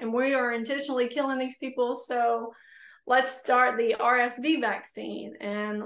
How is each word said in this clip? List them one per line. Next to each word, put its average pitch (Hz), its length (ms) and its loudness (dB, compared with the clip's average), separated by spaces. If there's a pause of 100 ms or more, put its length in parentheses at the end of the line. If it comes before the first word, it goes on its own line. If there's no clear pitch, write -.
and 226 120 -4
we 262 220 2
are 240 180 2
intentionally 254 560 -2
killing 269 300 -2
these 254 200 -6
people. 254 360 -2
So 233 580 0 (540)
let's 262 340 2
start 247 380 4
the 226 160 2
R 247 240 4
S 247 200 0
V 294 220 2
vaccine. 214 800 -6
And 208 460 -4